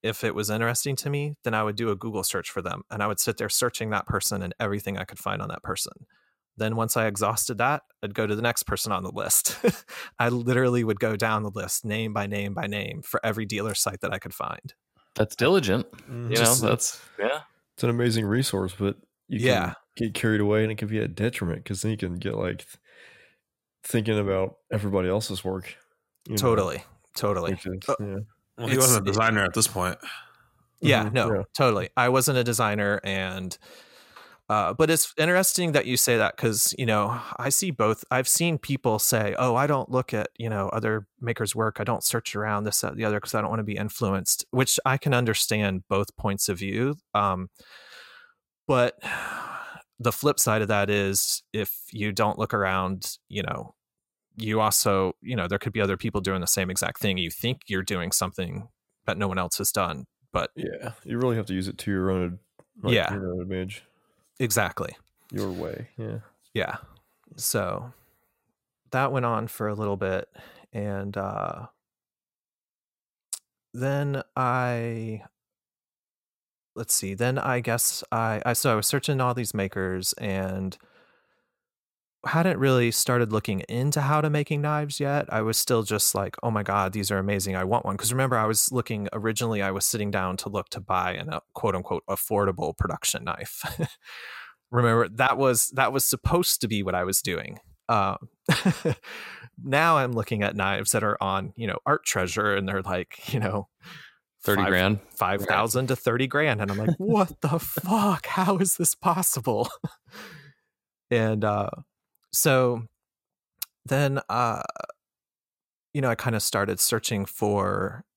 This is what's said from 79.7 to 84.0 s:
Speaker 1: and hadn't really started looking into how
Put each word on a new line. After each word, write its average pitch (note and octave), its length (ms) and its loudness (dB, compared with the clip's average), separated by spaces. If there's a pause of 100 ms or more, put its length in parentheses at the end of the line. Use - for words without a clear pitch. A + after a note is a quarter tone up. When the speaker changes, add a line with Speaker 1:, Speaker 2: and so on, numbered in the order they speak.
Speaker 1:
and F#2+ 640 -4 (1500)
hadn't E3+ 320 2
really B2+ 320 6
started A#2+ 400 2
looking G#2 360 0
into C3+ 320 0
how D3 220 2